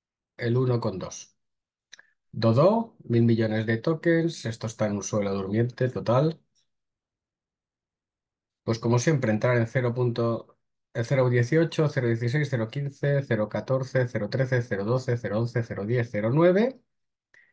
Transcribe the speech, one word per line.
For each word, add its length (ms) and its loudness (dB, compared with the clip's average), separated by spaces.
el 200 0
uno 220 2
con 200 -4
dos. 360 -14
Dodo, 720 2
mil 180 4
millones 420 2
de 120 0
tokens. 680 -2
Esto 220 -6
está 200 -2
en 100 -2
un 60 -6
suelo 300 -2
durmiente 560 -2
total. 520 0
Pues 160 -2
como 200 2
siempre, 320 2
entrar 260 2
en 100 2
cero 260 -2
punto, 640 -2
el 120 -4
cero 240 2
dieciocho, 600 2
cero 180 -2
dieciséis, 420 0
cero 200 -2
quince, 540 -2
cero 260 -2
catorce, 580 -2
cero 220 -4
trece, 320 0
cero 240 -4
doce, 320 0
cero 220 -2
once, 240 -2
cero 220 -8
diez, 260 0
cero 200 -2
nueve. 480 4